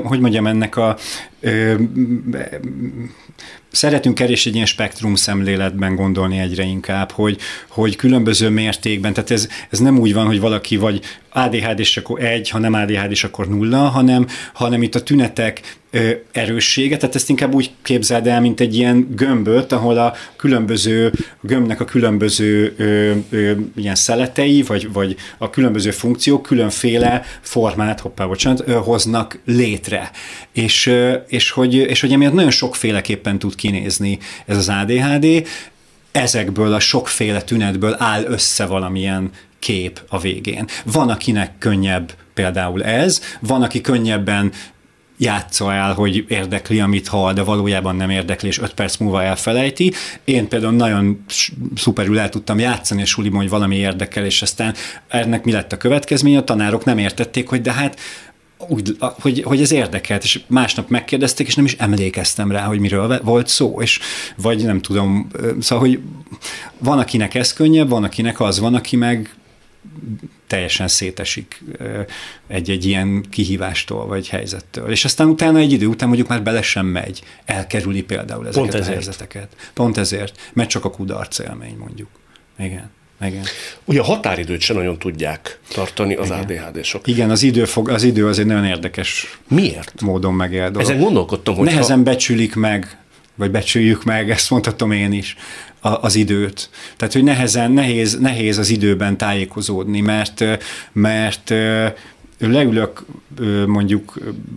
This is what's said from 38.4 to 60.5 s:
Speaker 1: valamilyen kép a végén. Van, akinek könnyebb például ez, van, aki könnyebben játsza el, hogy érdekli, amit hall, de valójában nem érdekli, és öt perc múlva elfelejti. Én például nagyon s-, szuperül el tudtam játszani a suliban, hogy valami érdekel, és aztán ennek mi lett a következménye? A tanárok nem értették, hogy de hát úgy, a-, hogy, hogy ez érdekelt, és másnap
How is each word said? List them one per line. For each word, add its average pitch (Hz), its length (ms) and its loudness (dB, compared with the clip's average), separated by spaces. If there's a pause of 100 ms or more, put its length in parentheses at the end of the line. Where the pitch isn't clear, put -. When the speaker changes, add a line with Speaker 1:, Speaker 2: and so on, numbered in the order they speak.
Speaker 1:
valamilyen 95 640 -2 (280)
kép 90 500 -4
a 98 100 -4
végén. 98 460 -4 (200)
Van, 120 240 2
akinek 107 500 -2
könnyebb 95 540 0 (220)
például 92 500 -2
ez, 131 360 2 (200)
van, 127 220 0
aki 117 180 -2
könnyebben 104 720 0 (680)
játsza 101 540 -2
el, 98 200 0
hogy 101 360 0
érdekli, 101 520 -2
amit 98 280 0
hall, 95 240 0
de 98 100 0
valójában 98 540 0
nem 95 140 -2
érdekli, 95 380 -4
és 92 100 -4
öt - 160 -8
perc 101 220 -4
múlva 98 260 0
elfelejti. 131 720 0 (320)
Én 123 240 0
például 113 240 0
nagyon 101 560 2
s-, - 240 -2 (240)
szuperül 104 420 0
el 101 100 0
tudtam 107 300 -4
játszani 110 440 -2
a - 20 -2
suliban, 101 360 0
hogy 98 80 0
valami 98 280 0
érdekel, 98 480 -2
és 98 180 0
aztán 110 320 -4 (340)
ennek 117 360 0
mi 117 80 2
lett 98 200 -2
a 90 40 -4
következménye? 143 600 4
A 131 60 2
tanárok 107 400 0
nem 120 140 2
értették, 113 500 -2
hogy 127 120 0
de 117 120 -2
hát 139 280 -4 (680)
úgy, 107 300 -2
a-, - 80 -4 (140)
hogy, 135 220 0
hogy 135 180 0
ez 147 120 4
érdekelt, 104 500 -2
és - 240 0
másnap 120 420 0